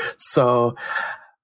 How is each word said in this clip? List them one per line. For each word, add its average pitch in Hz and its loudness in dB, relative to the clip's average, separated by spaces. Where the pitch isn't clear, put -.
So 123 2